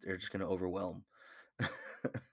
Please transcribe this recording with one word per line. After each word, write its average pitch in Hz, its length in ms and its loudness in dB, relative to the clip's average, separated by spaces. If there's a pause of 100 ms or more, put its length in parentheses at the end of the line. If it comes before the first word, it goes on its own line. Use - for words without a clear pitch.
they're 95 160 2
just - 140 -4
gonna 98 160 2
overwhelm. 90 560 2 (560)
<laughs> 120 60 4 (680)